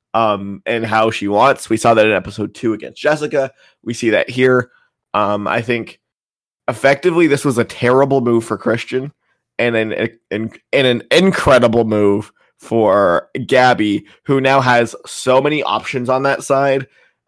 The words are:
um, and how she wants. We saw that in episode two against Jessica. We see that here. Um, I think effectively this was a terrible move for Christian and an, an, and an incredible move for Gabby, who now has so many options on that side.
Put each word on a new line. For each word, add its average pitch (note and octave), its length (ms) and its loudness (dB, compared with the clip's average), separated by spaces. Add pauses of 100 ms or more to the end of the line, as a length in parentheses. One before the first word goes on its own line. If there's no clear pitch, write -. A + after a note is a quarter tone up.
(140)
um, G2+ 520 -2
and A2+ 200 -4
how A2 240 0
she G2+ 180 -6
wants. A2+ 400 2
We A2 80 0
saw A#2 180 2
that A2 120 4
in A2 60 2
episode G2+ 420 -6
two A#2 180 -2
against - 300 -14
Jessica. D3 500 -2 (300)
We A#2+ 120 -8
see A#2 160 -2
that G#2 200 2
here. B2+ 400 2 (440)
Um, G#2 320 -2
I A2+ 160 -2
think A#2 380 -6 (640)
effectively D3+ 640 2
this C#3 160 0
was C3 140 0
a A#2 60 2
terrible C3 560 0
move A#2 240 0
for A2 140 -6
Christian C3 540 -4 (460)
and A#2 180 0
an, A2 160 -2 (380)
an, A2 200 -6 (220)
and C3+ 140 2
an A#2+ 240 0
incredible B2+ 720 2
move G#2 480 0 (260)
for G2+ 720 2 (160)
Gabby, A#2+ 580 2 (200)
who C3+ 160 0
now C3+ 200 2
has A#2+ 340 2 (120)
so B2+ 340 0
many D3 220 -2
options A#2 460 -6
on C3 160 -2
that C#3 180 -2
side. C3+ 440 0 (420)